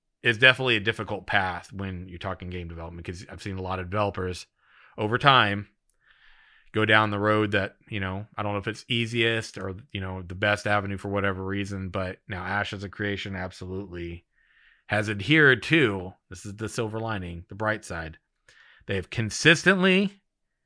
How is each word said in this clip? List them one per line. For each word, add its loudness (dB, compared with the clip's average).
it's 4
definitely 6
a 0
difficult -4
path -2
when -8
you're -14
talking -8
game -8
development, -12
'cause -8
I've -14
seen -6
a -6
lot -4
of -8
developers -2
over 2
time 2
go 2
down 6
the -2
road 4
that, 0
you -6
know, -4
I -4
don't -2
know -2
if -6
it's -6
easiest 0
or, -6
you -6
know, -6
the -12
best 2
avenue 0
for -8
whatever 0
reason, -4
but -4
now -8
Ash -2
as -8
a -8
creation -4
absolutely -8
has 0
adhered 6
to, 2
this -14
is -10
the -6
silver -4
lining, -6
the -16
bright -2
side, -10
they -2
have -4
consistently 4